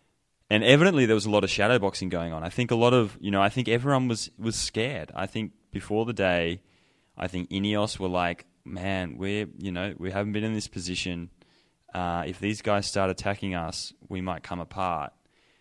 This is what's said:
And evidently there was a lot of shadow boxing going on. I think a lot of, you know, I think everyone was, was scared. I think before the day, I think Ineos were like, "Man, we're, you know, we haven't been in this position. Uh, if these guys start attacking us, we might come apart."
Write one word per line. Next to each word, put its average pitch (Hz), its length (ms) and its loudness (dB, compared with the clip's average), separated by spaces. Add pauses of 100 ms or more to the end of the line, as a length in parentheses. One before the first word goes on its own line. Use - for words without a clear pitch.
(500)
And 107 160 4
evidently 143 400 8
there 110 100 6
was 101 100 2
a 107 60 0
lot 104 140 6
of 92 40 0
shadow 110 300 2
boxing 95 300 -2
going 85 240 -4
on. 78 100 -6
I 87 60 -8
think 117 220 -2
a 120 40 4
lot 120 180 6
of, 113 280 4
you 202 100 -2
know, 98 100 4
I 101 80 6
think 120 200 -2
everyone 127 400 2
was, 113 280 -4
was 110 180 -4
scared. 110 600 -4
I 95 100 -4
think 107 280 -6 (180)
before 104 340 -2
the 117 80 -4
day, 90 480 2 (560)
I 90 100 -4
think 90 220 -6
Ineos 104 480 0
were 95 120 -4
like, 87 360 -2 (180)
"Man, 92 540 -6
we're, 101 300 -4 (100)
you 98 140 -8
know, 90 260 -6
we 92 140 -6
haven't 101 220 -2
been 104 100 -2
in 110 100 -2
this 107 140 -4
position. 87 640 -8 (640)
Uh, 87 320 -2
if 92 120 -8
these 104 220 -4
guys 101 240 2
start 95 240 0
attacking 98 460 -4
us, 82 380 -8 (160)
we 92 120 -6
might 90 220 -6
come 90 160 -8
apart." 85 540 -4 (480)